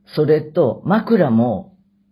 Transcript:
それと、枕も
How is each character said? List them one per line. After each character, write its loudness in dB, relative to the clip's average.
そ 0
れ 2
と、 -2
枕 0
も -2